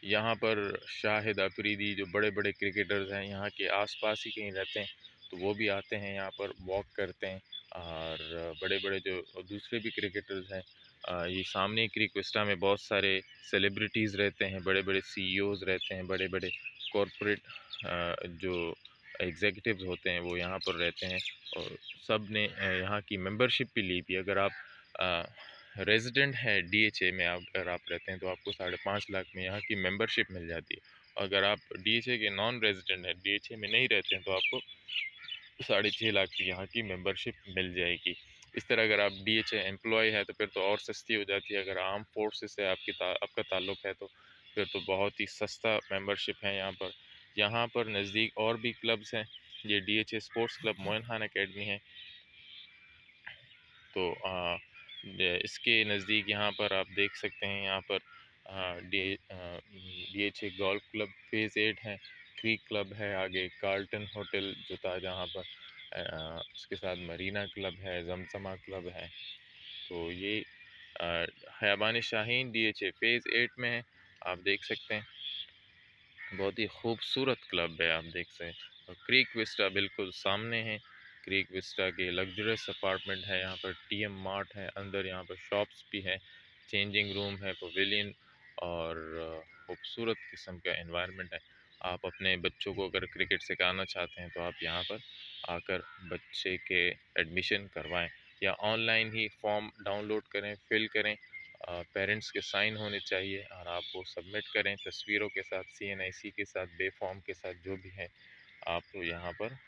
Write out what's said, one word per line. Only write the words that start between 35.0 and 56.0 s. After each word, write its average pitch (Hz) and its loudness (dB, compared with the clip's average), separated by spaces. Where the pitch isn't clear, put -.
साढ़े 107 4
छः 110 2
लाख 98 4
की - 0
यहाँ 92 -2
की 117 -2
मेंबरशिप 98 -2
मिल 92 0
जाएगी। 87 2
इस - -6
तरह 113 6
अगर 107 6
आप 101 6
डीएचए 107 2
एम्प्लॉय 110 2
है, 107 2
तो 98 -6
फिर 107 0
तो 98 0
और 101 4
सस्ती - -4
हो 104 2
जाती 98 -2
है। 98 2
अगर 95 -2
आर्म 95 0
फोर्सेस 107 -4
से 101 2
आपकी 95 2
ता-, 90 0
आपका - -4
ताल्लुक़ 95 -2
है, 95 -2
तो 98 -10
फिर 104 2
तो 95 -4
बहुत 95 0
ही 101 0
सस्ता 107 0
मेंबरशिप 98 -2
है 98 0
यहाँ 95 -2
पर। 92 -6
यहाँ 113 4
पर 117 0
नज़दीक 104 2
और 113 4
भी 117 0
क्लब्स 113 -2
हैं। 107 -2
ये 104 4
डीएचए 107 0
स्पोर्ट्स 117 -2
क्लब 110 0
मोइन 101 0
खान 113 -4
एकेडमी 98 -2
है। 101 -2
तो, 90 0
अ, 90 0
ज-, 95 2
इसके 113 4
नज़दीक 104 2